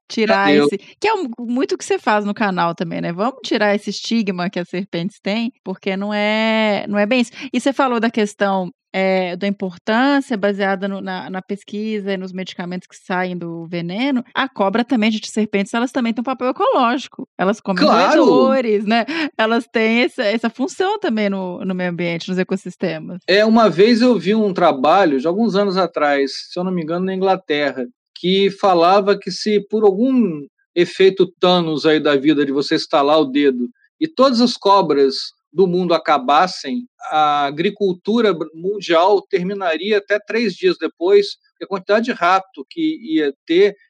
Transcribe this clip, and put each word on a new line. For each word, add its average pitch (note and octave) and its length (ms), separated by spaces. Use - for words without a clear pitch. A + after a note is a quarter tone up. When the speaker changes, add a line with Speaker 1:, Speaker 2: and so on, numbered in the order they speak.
Speaker 1:
tirar G3 400
Speaker 2:
Já - 40
deu. D3 120
Speaker 1:
esse, G3 120
que - 80
é A4 60
um, F4+ 160
muito B3 360
o - 20
que - 80
você G4 120
faz G#3 280
no G#3 80
canal F3+ 420
também, E3+ 240
né? E3+ 140
Vamos A3+ 320
tirar G#3 280
esse G#3 180
estigma F#3+ 580
que F#3 100
as F3 80
serpentes F3+ 540
têm, A3+ 320
porque F#3+ 320
não G3+ 180
é, G#3+ 760
não G#3 100
é G#3 60
bem B3 160
isso. A#3 100
E B3 80
você C#4 100
falou B3 280
da A3+ 120
questão, G3 580
é, F#3+ 380
da F#3 100
importância A3 920
baseada G3 500
no, G3 140
na, F#3 280
na F#3 120
pesquisa G3+ 720
e F#3+ 40
nos F#3 140
medicamentos F3+ 560
que - 80
saem F3+ 420
do E3+ 300
veneno. F#3+ 560
A C4 140
cobra G3+ 380
também, A3+ 260
gente, G#3+ 180
serpentes, G3+ 440
elas A#3+ 180
também A#3 220
têm B3 80
um - 20
papel B3+ 240
ecológico. C#4+ 800
Elas G3 220
comem F#3+ 240
Speaker 2:
Claro! A#3+ 400
Speaker 1:
roedores, A#3+ 640
né? A3+ 200
Elas A3+ 300
têm A3+ 360
essa, C4+ 200
essa A3+ 260
função F#4 480
também A3 320
no, F#3 360
no F#3 100
meio F3+ 140
ambiente, E3+ 400
nos F3+ 80
ecossistemas. F3+ 920
Speaker 2:
É, G3+ 160
uma A3 260
vez G#3+ 320
eu B3 160
vi F3 160
um G#3+ 200
trabalho, D#3 680
de C3+ 80
alguns F#3+ 300
anos G3+ 180
atrás, D3 560
se - 80
eu F3+ 60
não F#3+ 80
me F3+ 100
engano, E3+ 240
na F#3+ 80
Inglaterra, D#3 720
que F#3+ 320
falava F#3+ 720
que F#3 100
se G#3 300
por G#3+ 240
algum G#3 560
efeito F#3+ 640
Thanos E3+ 480
aí D#3 140
da D3 160
vida C#3+ 300
de C#3 80
você C#3+ 220
estalar D3+ 440
o D#3 60
dedo C3 420
e D#3 80
todas B3 320
as B3 140
cobras D3 640
do F#3 100
mundo F3+ 280
acabassem, C#3+ 920
a D3 360
agricultura G3 880
br-, D#3+ 200
mundial F3+ 680
terminaria F#3+ 800
até G3+ 200
três G#3+ 340
dias F3 240
depois, G3 600
e - 20
a - 40
quantidade G#3 380
de C4 60
rato F#3+ 580
que D#3+ 300
ia D3 180
ter G3 260